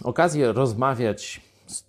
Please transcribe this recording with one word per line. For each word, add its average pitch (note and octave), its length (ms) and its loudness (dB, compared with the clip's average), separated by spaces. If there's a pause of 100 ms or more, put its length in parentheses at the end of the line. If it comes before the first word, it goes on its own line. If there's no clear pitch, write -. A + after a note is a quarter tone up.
okazję D3 480 2
rozmawiać A#2+ 880 0 (260)
z - 220 -14